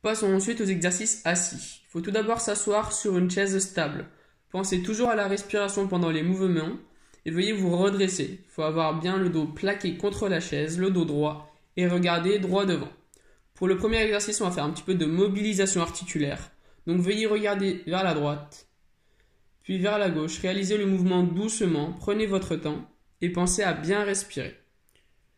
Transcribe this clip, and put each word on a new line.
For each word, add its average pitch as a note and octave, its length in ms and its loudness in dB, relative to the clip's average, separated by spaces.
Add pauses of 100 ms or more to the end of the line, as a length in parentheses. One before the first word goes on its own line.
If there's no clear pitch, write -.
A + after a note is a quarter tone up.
Passons G#3+ 300 2
ensuite A3+ 260 0
aux G3+ 60 0
exercices F3+ 580 0
assis. - 600 -4
Il - 40 -20
faut E3+ 120 -4
tout G3+ 80 -4
d'abord A3 320 0
s'asseoir G#3+ 500 0
sur F#3+ 240 0
une F3+ 140 4
chaise G3 280 0
stable. D3+ 480 -4 (440)
Pensez F#3 320 -2
toujours A3 260 0
à A3+ 60 2
la G3+ 120 0
respiration G3 640 -2
pendant F3 220 2
les D#3 120 0
mouvements F3 540 0 (480)
et D#3+ 60 -4
veuillez F#3+ 240 0
vous F#3 200 2
redresser. F#3+ 720 0
Il - 60 -20
faut D#3 140 -4
avoir D#3+ 360 0
bien F3+ 160 0
le F3+ 140 2
dos D#3 160 0
plaqué F#3+ 500 -2
contre G3+ 320 -2
la E3 120 0
chaise, D#3 380 -4
le F#3 120 2
dos F3 160 2
droit D3 500 -2 (220)
et F3+ 100 4
regarder F3+ 500 2
droit F#3+ 280 2
devant. D#3 260 0 (640)
Pour F#3 120 -2
le F#3 120 2
premier A3 180 2
exercice, G#3+ 460 0
on - 20 2
va F3+ 60 2
faire D#3 140 -2
un D3+ 80 -2
petit - 100 -10
peu F#3+ 120 0
de E3 120 2
mobilisation G3 760 2
articulaire. - 720 -4 (360)
Donc F3 140 2
veuillez G#3 240 2
regarder G3+ 640 0
vers F3+ 180 0
la F3 80 2
droite, D3 560 -4 (920)
puis F#3 160 -2
vers G#3 200 2
la G3 120 2
gauche. D#3 280 -2
Réalisez F#3+ 380 0
le G#3 80 0
mouvement F#3 380 4
doucement, F3 720 0
prenez G#3 320 -2
votre F#3 300 -2
temps D3+ 300 -6 (360)
et F3 80 0
pensez F3+ 320 0
à F3+ 100 2
bien G3 320 0
respirer. G3 500 -6 (840)